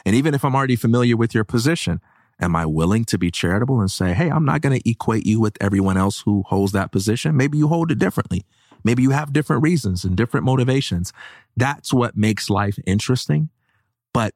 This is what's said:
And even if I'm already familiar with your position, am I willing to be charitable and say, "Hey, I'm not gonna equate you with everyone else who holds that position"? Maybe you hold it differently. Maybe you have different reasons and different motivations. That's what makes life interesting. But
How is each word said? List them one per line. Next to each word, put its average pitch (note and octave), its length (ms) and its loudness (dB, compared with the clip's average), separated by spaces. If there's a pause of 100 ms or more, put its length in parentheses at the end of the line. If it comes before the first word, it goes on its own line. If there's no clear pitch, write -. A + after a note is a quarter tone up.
And F#2+ 80 2
even C#3+ 200 2
if C#3 80 -2
I'm C3+ 120 0
already C3 220 0
familiar A#2+ 420 2
with A#2 160 0
your A2 100 0
position, A#2 560 -2 (400)
am F2 160 0
I E2 80 0
willing E2 420 0
to G2+ 120 -2
be F2 120 0
charitable A2 500 0
and F#2+ 100 0
say, F2+ 240 -2
"Hey, D#3+ 160 0
I'm D#3 140 0
not D3 180 0
gonna C3+ 240 0
equate A2+ 400 -2
you A2 120 2
with A2 220 0
everyone G2 380 2
else G2 240 0
who G2+ 240 0
holds G2 260 0
that F#2+ 200 -2
position"? A2 440 0
Maybe D3 220 0
you D3+ 100 2
hold E3 220 0
it E3 80 -2
differently. - 480 -2 (380)
Maybe A#2+ 180 2
you C3+ 80 4
have D3 240 -2
different D3 280 0
reasons B2 420 0
and F#2 120 -2
different A#2 280 0
motivations. B2+ 680 0 (440)
That's C#3 360 -2
what A#2+ 240 0
makes G#2+ 320 0
life G2+ 380 -2
interesting. B2+ 640 0 (640)
But A2+ 220 -2